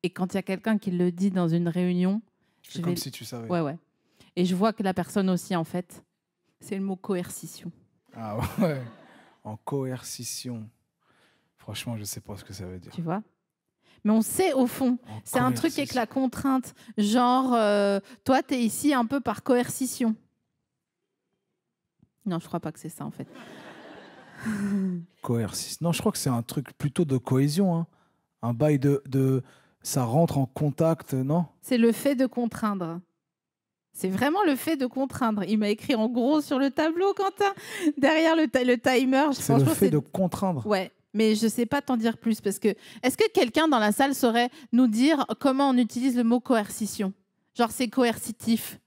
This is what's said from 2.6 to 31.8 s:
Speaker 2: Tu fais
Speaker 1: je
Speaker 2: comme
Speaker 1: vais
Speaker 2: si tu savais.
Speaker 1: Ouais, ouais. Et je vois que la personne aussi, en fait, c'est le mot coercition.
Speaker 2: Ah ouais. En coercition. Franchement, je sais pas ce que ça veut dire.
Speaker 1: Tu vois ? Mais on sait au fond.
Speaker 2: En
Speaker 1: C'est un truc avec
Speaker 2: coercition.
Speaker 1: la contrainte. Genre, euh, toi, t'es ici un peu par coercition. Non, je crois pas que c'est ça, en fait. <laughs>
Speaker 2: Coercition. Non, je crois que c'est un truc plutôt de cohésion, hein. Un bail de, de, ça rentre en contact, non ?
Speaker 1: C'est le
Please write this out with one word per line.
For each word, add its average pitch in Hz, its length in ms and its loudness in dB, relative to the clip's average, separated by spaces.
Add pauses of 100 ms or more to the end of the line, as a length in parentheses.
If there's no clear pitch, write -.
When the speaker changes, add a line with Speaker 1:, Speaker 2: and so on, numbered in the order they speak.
Speaker 2:
Tu - 100 -20
fais - 60 -10
Speaker 1:
je 175 60 -6
Speaker 2:
comme 175 100 0
Speaker 1:
vais 165 60 -4
Speaker 2:
si 139 100 -8
tu 120 140 -16
savais. 113 240 -10
Speaker 1:
Ouais, 170 120 -2
ouais. 151 160 -4 (600)
Et 180 80 2
je 185 100 0
vois 208 180 2
que 214 100 -8
la 190 120 0
personne 190 340 0
aussi, 185 260 -2
en 165 100 -2
fait, - 380 -10 (580)
c'est - 160 -10
le 196 60 -4
mot 196 140 -4
coercition. - 760 -8 (440)
Speaker 2:
Ah 113 240 -8 (220)
ouais. 156 200 0 (640)
En 107 120 -10
coercition. 123 1120 -8 (880)
Franchement, 117 420 -10
je 104 60 -10
sais - 160 -12
pas 104 160 -14
ce - 80 -18
que - 100 -18
ça 95 120 -12
veut 92 120 -12
dire. 85 140 -20
Speaker 1:
Tu 180 100 -8
vois ? 175 200 -4 (840)
Mais 208 80 4
on 226 100 4
sait 359 320 0
au 262 120 2
fond. 247 320 0 (100)
Speaker 2:
En - 160 -12
Speaker 1:
C'est - 140 -2
un 247 140 4
truc 311 200 0
avec 285 180 -4
Speaker 2:
coercition. 254 100 -2
Speaker 1:
la 220 60 0
contrainte. 262 680 -2 (220)
Genre, 247 580 4
euh, 202 460 2 (240)
toi, 269 180 4
t'es 254 200 -2
ici 277 320 2
un 247 100 4
peu 277 160 -2
par 226 220 -4
coercition. 247 720 0 (2000)
Non, 175 140 -2
je - 80 -10
crois 170 140 -6
pas 156 120 -8
que - 60 -18
c'est 151 120 -14
ça, - 140 -12
en 147 60 -10
fait. - 160 -12 (1160)
<laughs> 202 560 -2 (220)
Speaker 2:
Coercition. - 600 -4
Non, 165 100 0
je - 80 -2
crois 214 120 0
que - 60 -8
c'est 143 120 -2
un 120 120 0
truc - 360 -8
plutôt 151 260 0
de 135 140 0
cohésion, 147 580 2
hein. 165 100 -2 (560)
Un 117 120 -2
bail 147 240 2
de, 139 280 2
de, 135 360 0 (400)
ça - 220 -2
rentre 143 340 2
en 135 80 0
contact, 156 680 -2
non ? 139 320 0 (160)
Speaker 1:
C'est - 160 -2
le 233 160 4